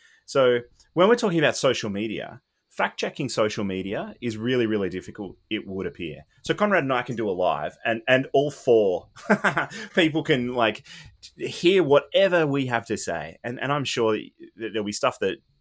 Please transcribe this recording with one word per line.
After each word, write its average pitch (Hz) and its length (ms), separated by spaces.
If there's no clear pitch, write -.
So 123 340
when 180 160
we're 240 80
talking 190 240
about 131 160
social 120 340
media, 101 500
fact - 320
checking 165 280
social 107 360
media 98 560
is 117 160
really, 120 300
really 104 220
difficult, 92 460
it 107 160
would 95 220
appear. 76 360
So 165 100
Conrad 202 300
and 135 80
I 123 100
can 117 140
do 110 120
a 98 40
live, 85 520
and, 117 220
and 131 260
all 143 200
four 104 560
<laughs> 202 680
people 156 260
can, 127 320
like, 113 320
hear 185 460
whatever 170 640
we 139 200
have 117 200
to 107 100
say. 82 460
And, 120 180
and 131 120
I'm 143 120
sure 110 320
that 104 560
there'll 104 120
be 104 80
stuff 123 260
that, 95 200